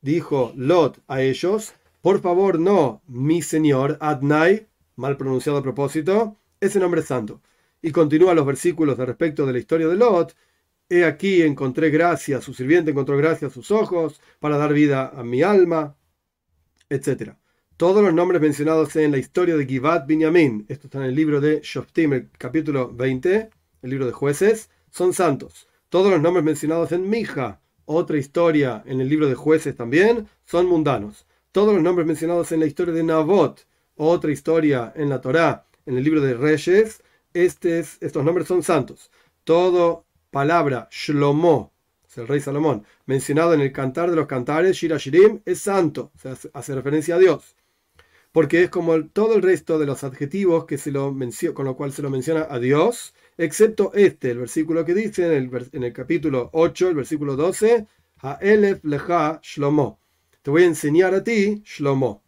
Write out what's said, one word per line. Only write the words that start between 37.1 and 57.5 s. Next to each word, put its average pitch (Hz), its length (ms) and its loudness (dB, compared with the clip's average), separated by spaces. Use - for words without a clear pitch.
este 175 460 0
es, - 200 -12
estos 147 240 -6
nombres 165 240 -2
son 180 160 0
santos. 147 480 -4
Todo 175 640 2
palabra, 139 600 0
Shlomo, 147 840 0
es - 100 -20
el 113 100 -14
rey 139 120 -2
Salomón, 143 460 -2
mencionado 147 480 0
en 151 60 2
el 139 140 -2
Cantar 139 360 -4
de 175 60 0
los 151 120 -2
Cantares, 151 500 0
Shir 160 160 -2
Hashirim, 180 520 4
es 185 140 -4
santo, 170 560 -2
o - 40 -20
sea, 131 120 -14
hace, - 220 -16
hace 139 200 -10
referencia 143 420 -2
a 175 40 2
Dios. 175 360 4
Porque 165 320 2
es 185 60 0
como 165 260 0
el, 160 160 -2
todo 220 240 2
el 202 60 4
resto 170 380 0
de 151 60 0
los 139 180 -6
adjetivos 160 600 -2
que 143 120 -6
se 143 140 -8
lo 139 220 -4
mencio-, 135 400 -6
con 139 120 -6
lo 131 120 -6
cual 143 160 -8
se - 80 -10
lo 143 80 -6
menciona 151 400 -2
a 135 100 -6
Dios, 151 540 0
excepto 196 560 0
este, 185 380 2
el 120 80 -6
versículo 160 440 -2
que 170 100 -2
dice 208 320 -2
en 165 60 2
el 131 180 0
vers-, 123 220 -8
en 131 120 -8
el 120 100 -6
capítulo 139 580 -4
ocho, 165 380 0
el 175 60 0
versículo 143 420 -6
doce, 214 500 0